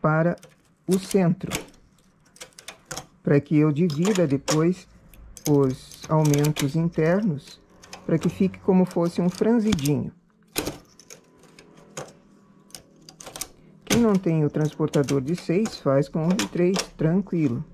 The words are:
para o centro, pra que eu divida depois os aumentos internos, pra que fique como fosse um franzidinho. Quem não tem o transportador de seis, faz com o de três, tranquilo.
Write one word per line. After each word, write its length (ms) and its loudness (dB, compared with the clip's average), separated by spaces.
para 360 0
o 100 2
centro, 540 0
pra 200 2
que 160 0
eu 160 4
divida 520 0
depois 640 -2
os 580 0
aumentos 720 0
internos, 840 -2
pra 120 0
que 120 0
fique 300 -2
como 260 4
fosse 360 -2
um 80 2
franzidinho. 840 0
Quem 160 2
não 140 4
tem 320 0
o 40 0
transportador 720 -2
de 160 -4
seis, 420 -2
faz 300 0
com 180 -4
o 80 2
de 140 -2
três, 300 0
tranquilo. 800 -2